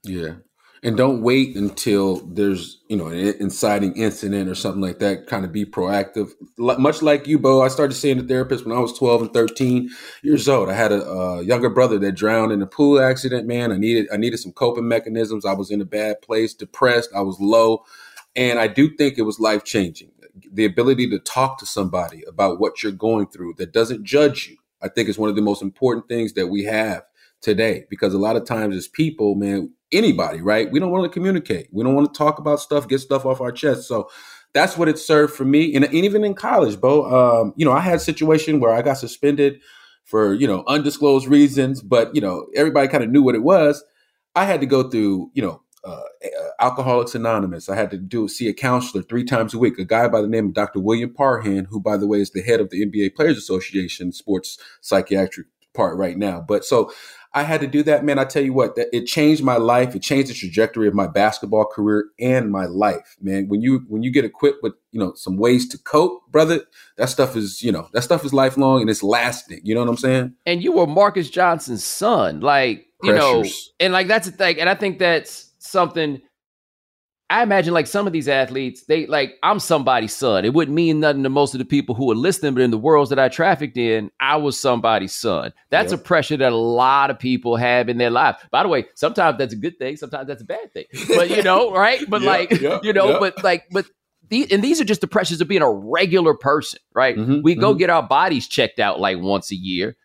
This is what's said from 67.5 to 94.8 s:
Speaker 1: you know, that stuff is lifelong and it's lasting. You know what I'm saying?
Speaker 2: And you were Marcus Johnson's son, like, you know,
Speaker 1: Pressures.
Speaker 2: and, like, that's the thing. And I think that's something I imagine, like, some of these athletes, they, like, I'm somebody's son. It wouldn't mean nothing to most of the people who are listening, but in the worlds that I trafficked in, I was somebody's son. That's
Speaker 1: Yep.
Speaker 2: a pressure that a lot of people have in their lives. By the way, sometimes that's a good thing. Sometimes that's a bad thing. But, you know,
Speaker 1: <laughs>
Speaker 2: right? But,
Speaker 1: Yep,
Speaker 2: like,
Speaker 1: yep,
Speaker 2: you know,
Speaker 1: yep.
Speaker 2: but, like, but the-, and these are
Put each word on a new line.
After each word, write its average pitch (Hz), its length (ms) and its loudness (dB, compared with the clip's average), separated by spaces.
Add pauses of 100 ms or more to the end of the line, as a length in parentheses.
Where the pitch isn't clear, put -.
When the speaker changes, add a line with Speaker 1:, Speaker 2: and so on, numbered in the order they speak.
Speaker 1:
you 117 100 -2
know, 82 220 -4
that 120 80 0
stuff 151 240 0
is 139 80 -4
lifelong 131 480 4
and 110 80 0
it's 104 140 -2
lasting. 117 600 -2
You 107 120 -2
know 120 60 0
what 120 80 0
I'm 120 80 -2
saying? 127 360 0 (120)
Speaker 2:
And 175 180 -2
you 359 100 0
were 175 140 4
Marcus 185 420 2
Johnson's 165 560 0
son, 110 560 0
like, 131 460 0 (160)
you 107 100 4
know, 139 300 4
Speaker 1:
Pressures. - 360 -10
Speaker 2:
and, 185 140 2
like, 185 140 2
that's 214 200 0
the 175 80 -14
thing. 170 240 0
And 170 80 0
I 190 80 2
think 196 220 -4
that's 170 480 0 (140)
something 160 640 -2 (1080)
I 220 140 2
imagine, 190 300 0
like, 160 140 2
some 202 200 -4
of 170 60 -4
these 143 160 -4
athletes, 131 560 -2
they, 156 200 0
like, 143 380 -4
I'm 196 160 2
somebody's 127 560 0
son. 104 300 0
It 123 80 2
wouldn't 147 200 2
mean 160 280 2
nothing 143 220 2
to 135 60 0
most 139 240 2
of 127 60 -6
the 127 60 -4
people 135 280 0
who 127 160 0
are 110 60 2
listening, 143 380 0
but 127 100 4
in 120 80 4
the 110 60 0
worlds 143 320 4
that 139 100 0
I 131 80 4
trafficked 160 480 0
in, 110 340 0 (120)
I 139 160 2
was 143 200 -2
somebody's 110 560 0
son. 78 380 -4 (180)
That's 185 220 0
Speaker 1:
Yep. 165 80 -4
Speaker 2:
a - 40 -16
pressure 151 340 0
that 127 160 2
a - 20 0
lot 127 560 2
of - 80 -8
people 123 380 0
have 123 320 2
in 117 80 -4
their 120 120 2
lives. 123 280 2 (120)
By 147 140 0
the 196 60 0
way, 135 160 0 (100)
sometimes 160 420 0
that's 131 140 -4
a 113 60 -10
good 104 200 -8
thing. 135 200 -6
Sometimes 143 320 -12
that's 123 120 -12
a 110 40 -20
bad - 260 -12
thing. - 140 -14 (280)
But, 175 160 4
you 202 140 2
know, 196 300 2
Speaker 1:
<laughs> - 20 -6
Speaker 2:
right? 233 340 2
But, 208 120 0
Speaker 1:
Yep, 202 60 0
Speaker 2:
like, 175 340 2
Speaker 1:
yep, 160 200 -2
Speaker 2:
you 208 120 -2
know, 196 160 4
Speaker 1:
yep. 196 100 2
Speaker 2:
but, 190 240 -2
like, 180 280 2
but 190 160 -2 (420)
the-, 247 200 0
and 196 140 2
these 311 160 2
are 247 60 0